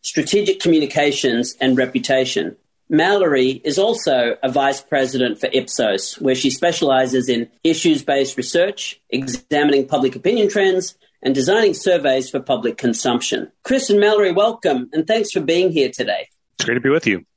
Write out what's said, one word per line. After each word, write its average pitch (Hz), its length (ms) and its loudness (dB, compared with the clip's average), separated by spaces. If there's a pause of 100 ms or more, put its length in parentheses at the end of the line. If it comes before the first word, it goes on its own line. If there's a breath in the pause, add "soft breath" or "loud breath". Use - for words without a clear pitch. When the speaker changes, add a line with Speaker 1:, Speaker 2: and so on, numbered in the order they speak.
Speaker 1:
strategic 190 580 -2
communications, 143 1000 0
and 131 160 2
reputation. 131 800 -2 (320)
Mallory 156 720 2
is 151 160 -2
also 143 640 0
a 131 80 -2
vice 139 300 0
president 127 580 -2
for - 140 -4
Ipsos, 107 680 -2
where 131 160 0
she 127 140 0
specializes 131 800 0
in 117 200 -2 (140)
issues-based 151 720 0
research, 175 640 -2 (100)
examining 135 800 0
public 131 300 0
opinion 208 320 0
trends, 190 480 0 (260)
and 131 100 0
designing 190 400 2
surveys 139 560 0
for 131 120 -6
public 117 360 -4
consumption. - 720 -2 (140)
Chris 269 260 0
and 202 120 4
Mallory, 208 320 4
welcome, 175 580 0
and 156 160 -2
thanks 220 240 0
for 170 80 -2
being 170 320 0
here 139 220 0
today. 117 340 -4 (280)
Speaker 2:
It's - 100 -4
great 120 100 0
to 123 60 -2
be 135 80 2
with 151 180 2
you. 92 180 -2 (120)